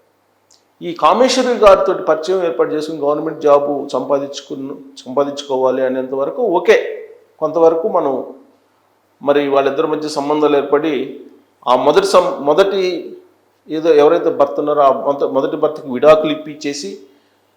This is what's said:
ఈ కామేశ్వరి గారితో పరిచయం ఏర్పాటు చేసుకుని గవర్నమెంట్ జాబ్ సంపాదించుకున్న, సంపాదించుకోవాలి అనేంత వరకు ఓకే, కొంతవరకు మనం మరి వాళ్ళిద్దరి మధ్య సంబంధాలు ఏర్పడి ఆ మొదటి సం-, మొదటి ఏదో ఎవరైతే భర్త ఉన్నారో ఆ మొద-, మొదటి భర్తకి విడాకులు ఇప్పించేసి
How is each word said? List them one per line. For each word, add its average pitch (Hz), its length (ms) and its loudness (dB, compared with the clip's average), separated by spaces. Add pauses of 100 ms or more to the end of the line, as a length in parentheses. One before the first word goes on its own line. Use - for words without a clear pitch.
(840)
ఈ 170 100 -8
కామేశ్వరి 240 680 2
గారితో 196 360 6
పరిచయం 175 500 -2
ఏర్పాటు 160 300 -2
చేసుకుని 151 260 -6
గవర్నమెంట్ 151 400 -4
జాబ్ 143 480 2
సంపాదించుకున్న, 139 840 -6 (340)
సంపాదించుకోవాలి 131 760 -2
అనేంత 131 320 -4
వరకు 139 280 -4
ఓకే, 180 580 0 (380)
కొంతవరకు 165 500 2
మనం 147 360 -2 (1000)
మరి 143 260 2
వాళ్ళిద్దరి 139 380 0
మధ్య 151 220 -4
సంబంధాలు 147 480 0
ఏర్పడి 143 640 -2 (480)
ఆ 127 80 4
మొదటి 156 300 2
సం-, 180 340 2
మొదటి 185 720 0 (560)
ఏదో 156 260 0
ఎవరైతే 160 360 4
భర్త 143 280 0
ఉన్నారో 147 240 0
ఆ 139 100 6
మొద-, 139 380 -2
మొదటి 135 260 -2
భర్తకి 147 340 -4
విడాకులు 151 420 4
ఇప్పించేసి 147 680 -10 (580)